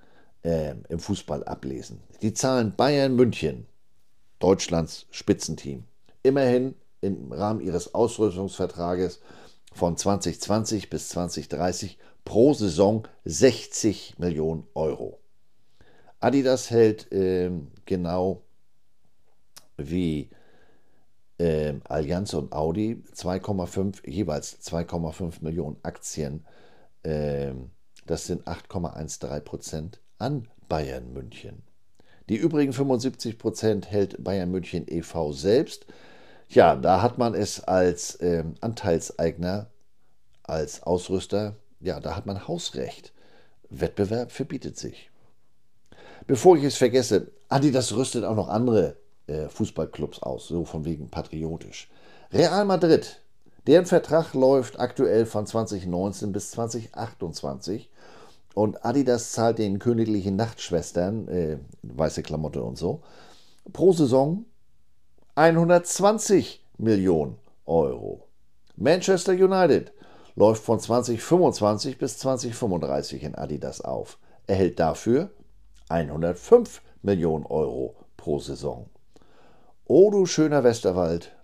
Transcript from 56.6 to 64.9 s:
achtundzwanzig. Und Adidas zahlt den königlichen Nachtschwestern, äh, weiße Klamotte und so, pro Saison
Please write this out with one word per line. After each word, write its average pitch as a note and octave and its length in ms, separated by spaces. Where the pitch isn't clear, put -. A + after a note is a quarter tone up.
achtundzwanzig. F2 960
Und G#2 320
Adidas A#2+ 460
zahlt A#2 280
den G#2 200
königlichen G#2+ 560
Nachtschwestern, F#2+ 920
äh, D#2+ 300
weiße C2+ 420
Klamotte D2 400
und B1 120
so, A2 240
pro F3+ 200
Saison D3+ 520